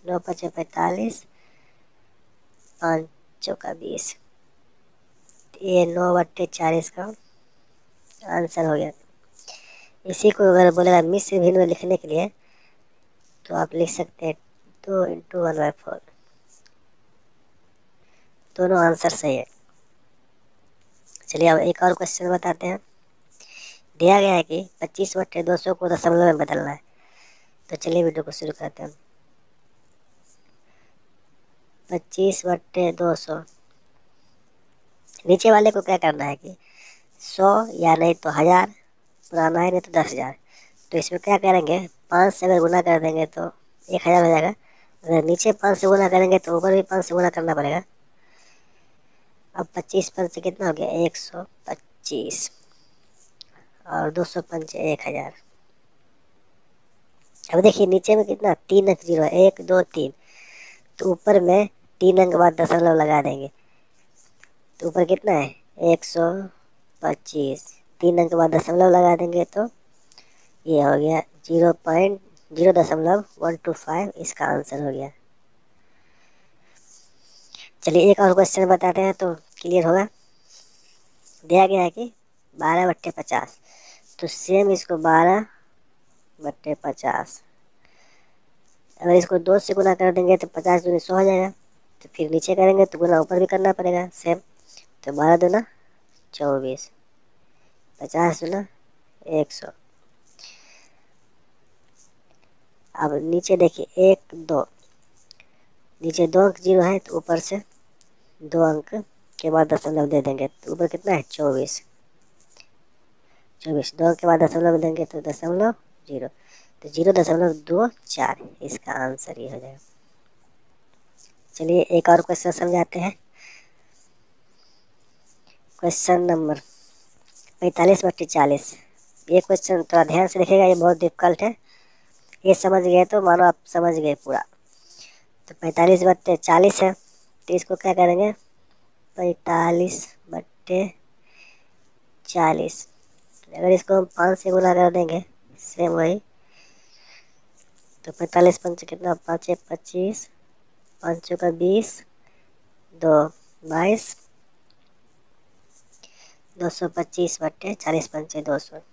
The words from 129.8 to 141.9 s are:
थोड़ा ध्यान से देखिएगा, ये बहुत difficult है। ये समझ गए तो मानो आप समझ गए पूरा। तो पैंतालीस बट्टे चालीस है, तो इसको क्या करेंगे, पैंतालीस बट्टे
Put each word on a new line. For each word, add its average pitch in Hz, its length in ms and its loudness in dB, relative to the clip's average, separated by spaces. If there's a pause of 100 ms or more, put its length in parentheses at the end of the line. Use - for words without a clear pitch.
थोड़ा 165 220 2
ध्यान 165 220 0
से 185 120 -6
देखिएगा, 190 260 4
ये 185 100 6
बहुत 170 240 2
difficult 175 440 0
है। 220 120 -4 (920)
ये 190 100 6
समझ 190 280 0
गए 180 220 4
तो 208 180 0
मानो 180 220 4
आप 175 120 4 (100)
समझ 170 280 -2
गए 151 200 -2
पूरा। 131 280 -8 (1080)
तो - 120 -20
पैंतालीस 170 420 2
बट्टे 185 360 2
चालीस 185 440 4
है, 190 100 2
तो - 600 -12
इसको 180 220 -4
क्या 190 180 -4
करेंगे, 180 360 2 (840)
पैंतालीस 170 920 -2 (240)
बट्टे 185 600 -6 (1400)